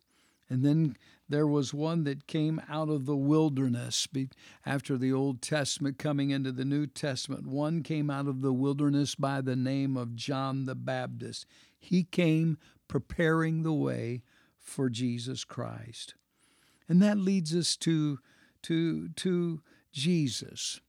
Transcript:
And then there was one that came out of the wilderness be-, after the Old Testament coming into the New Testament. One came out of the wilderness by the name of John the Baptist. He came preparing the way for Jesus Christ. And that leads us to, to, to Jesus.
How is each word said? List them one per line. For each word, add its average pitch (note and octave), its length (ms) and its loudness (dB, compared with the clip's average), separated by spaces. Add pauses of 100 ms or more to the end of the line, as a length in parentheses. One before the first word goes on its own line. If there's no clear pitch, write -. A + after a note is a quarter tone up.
(500)
And B2+ 120 0
then D3+ 340 4 (320)
there D3 180 2
was D3 260 2
one D#3+ 320 0
that C#3 220 -4
came D#3+ 420 -2
out D#3 200 -4
of D3 180 0
the D3 100 0
wilderness C3+ 920 2
be-, C3+ 200 -4 (380)
after C3+ 320 -2
the C3 140 2
Old C3+ 280 0
Testament C#3 560 -2
coming C#3+ 340 0
into C#3 220 -2
the C3 120 -4
New C#3+ 220 0
Testament. C#3 600 -6
One D3+ 360 -2
came D3 280 -2
out C#3 160 -2
of C3 160 -2
the C3+ 100 2
wilderness C#3 640 2
by C#3 260 0
the C3 160 0
name C3+ 400 0
of A#2+ 200 -4
John C3+ 500 -2
the B2+ 80 -6
Baptist. B2 720 -6 (320)
He F3+ 240 2
came D#3+ 560 2 (300)
preparing D#3+ 760 0
the D#3+ 100 0
way B2 500 -2 (360)
for - 320 -2
Jesus A#2+ 540 -4
Christ. A#2 720 -12 (720)
And F3 120 8
that G#3 160 6
leads F#3 380 0
us E3+ 220 0
to, D3+ 420 2 (440)
to, E3 480 0
to F3 520 0 (300)
Jesus. D3 960 -2